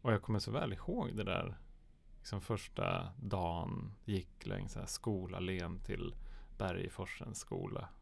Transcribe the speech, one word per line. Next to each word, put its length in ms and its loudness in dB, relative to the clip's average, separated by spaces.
Och 100 8
jag 100 8
kommer 160 4
så 120 0
väl 220 4
ihåg 440 0
det 80 2
där, 340 2
liksom 220 -2
första 800 2
dagen 720 2
gick 420 -2
längs 260 0
så 60 -4
här 80 -4
skolallén 920 0
till 340 -2
Bergforsens 800 -2
skola. 500 -2